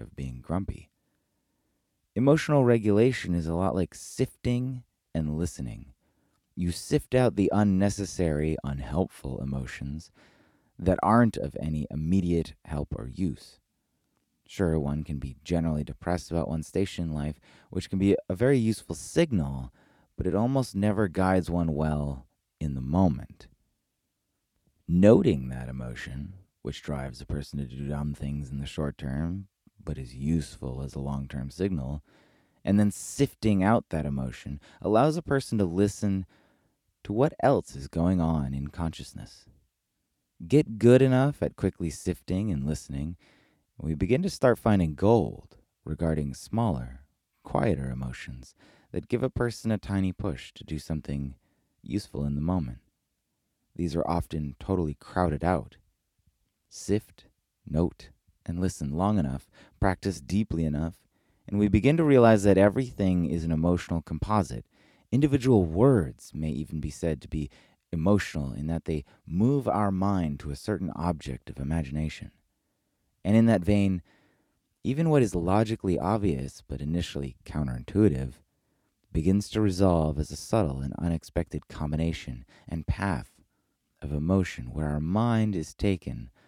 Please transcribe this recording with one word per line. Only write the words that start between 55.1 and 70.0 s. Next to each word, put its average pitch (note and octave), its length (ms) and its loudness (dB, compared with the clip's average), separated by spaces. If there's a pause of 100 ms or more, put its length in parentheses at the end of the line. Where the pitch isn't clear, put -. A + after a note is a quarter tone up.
out. F2 320 -2 (920)
Sift, - 600 -6 (380)
note, - 440 -2 (360)
and F2 140 -6
listen F2+ 320 -4
long G2 260 2
enough, C#2 320 -4 (300)
practice F#2+ 400 0
deeply E2 460 -2
enough, D#2 300 -2 (520)
and G2+ 100 -4
we G#2 120 4
begin A2 260 4
to E3 80 2
realize A#2 400 8
that G2 140 8
everything G2 720 2
is D#2+ 160 -2
an E2 80 0
emotional E2+ 480 0
composite E2 640 -2 (460)
individual C3 540 4
words F2 720 2
may D#2 140 -2
even D2+ 300 -6
be D2+ 120 -6
said D#2 300 -4
to - 60 -16
be D2+ 220 -6 (420)
emotional E2 640 0
in C2+ 140 -8
that D#2+ 180 -4
they D2+ 180 -4 (220)
move A#2 420 0
our G2+ 240 0
mind F#2 480 0